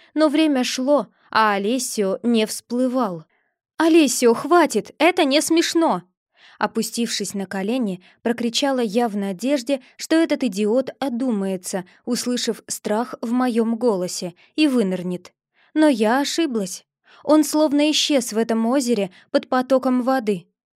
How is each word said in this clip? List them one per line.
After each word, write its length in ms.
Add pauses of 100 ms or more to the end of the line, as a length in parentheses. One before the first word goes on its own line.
(140)
Но 160
время 340
шло, 440 (220)
а 260
Олесио 680
не 220
всплывал. 800 (520)
"Олесио, 560
хватит! 640
Это 280
не 160
смешно!" 640 (560)
Опустившись 760
на 120
колени, 560 (200)
прокричала 600
я 260
в 80
надежде, 640 (160)
что 220
этот 260
идиот 460 (100)
одумается, 840 (180)
услышав 640
страх 540
в 100
моем 460
голосе, 560 (240)
и 100
вынырнет. 680 (400)
Но 140
я 320
ошиблась. 680 (380)
Он 220
словно 460
исчез 420
в 40
этом 280
озере 440 (220)
под 160
потоком 560
воды. 440 (320)